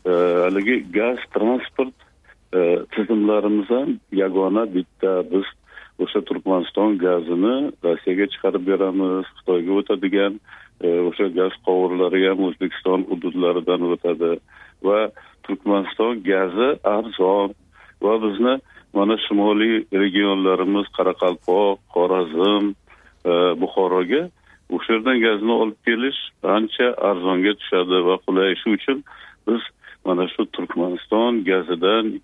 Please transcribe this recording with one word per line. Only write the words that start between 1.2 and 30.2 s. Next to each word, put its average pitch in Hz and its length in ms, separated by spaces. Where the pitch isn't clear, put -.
transport, 127 640
e, 92 60
tizimlarimiz 104 760
ham 131 200
yagona 95 580
bitta. 92 440
Biz 90 220
o'sha 92 220
Turkmaniston 95 760
gazini 90 760
Rossiyaga 90 440
chiqarib 95 400
beramiz. 95 680
Xitoyga 90 360
o'tadigan, 98 600
e, 90 60
o'sha 90 280
gaz 92 260
quvurlari 90 640
ham 95 160
O'zbekiston 92 640
hududlaridan 87 760
o'tadi. 85 500
Va 101 160
Turkmaniston 101 760
gazi 95 500
arzon 101 680
va 107 120
bizni 110 300
mana 101 240
shimoliy 107 760
regionlarimiz 98 920
Qoraqalpoq, 92 800
Xorazm, 92 720
e, 87 60
Buxoroga 92 640
o'sha 90 240
yerdan 120 240
gazni 110 340
olib 110 260
kelish 120 320
ancha 107 440
arzonga 92 460
tushadi 92 480
va 92 120
qulay. 95 340
Shu 107 160
uchun - 240
biz 113 140
mana 90 260